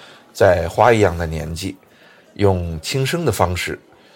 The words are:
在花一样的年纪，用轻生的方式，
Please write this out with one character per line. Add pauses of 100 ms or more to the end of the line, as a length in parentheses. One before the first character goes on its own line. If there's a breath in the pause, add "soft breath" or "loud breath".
(340 loud breath)
在
花
一
样
的
年
纪， (580 soft breath)
用
轻
生
的
方
式， (380 loud breath)